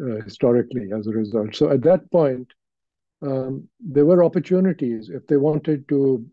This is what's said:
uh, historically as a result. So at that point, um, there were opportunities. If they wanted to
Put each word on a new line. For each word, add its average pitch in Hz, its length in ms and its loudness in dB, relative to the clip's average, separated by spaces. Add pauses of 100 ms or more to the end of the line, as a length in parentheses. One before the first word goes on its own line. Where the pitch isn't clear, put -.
uh, 113 220 -8
historically 120 720 -2
as 107 140 -6
a 113 40 -6
result. 107 440 -4
So 151 160 2
at 135 120 0
that 175 280 2
point, 135 420 -2 (680)
um, 135 460 -6 (120)
there 147 260 2
were 175 180 6
opportunities. 165 840 0
If 147 180 -14
they 147 100 2
wanted 151 520 0
to 135 440 0